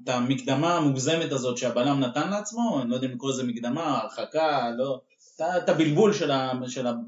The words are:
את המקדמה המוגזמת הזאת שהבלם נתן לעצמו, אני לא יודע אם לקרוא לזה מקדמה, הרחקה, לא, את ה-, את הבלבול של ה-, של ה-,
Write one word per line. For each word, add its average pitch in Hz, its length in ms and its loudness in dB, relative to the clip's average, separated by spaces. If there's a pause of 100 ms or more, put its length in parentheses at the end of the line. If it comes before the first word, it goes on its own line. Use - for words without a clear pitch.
את - 40 -4
המקדמה 135 680 0
המוגזמת 147 560 2
הזאת 123 240 -2
שהבלם 131 440 2
נתן 147 300 0
לעצמו, 208 520 -2
אני 117 80 -2
לא 123 40 0
יודע 127 120 -2
אם 127 60 -6
לקרוא 135 180 -4
לזה 127 140 -2
מקדמה, 123 560 -2
הרחקה, 139 760 -2
לא, 135 220 -2 (360)
את - 40 -8
ה-, 180 180 0
את 170 100 0
הבלבול 160 440 4
של 151 180 0
ה-, 131 220 0 (160)
של 127 180 -4
ה-, 120 80 0 (140)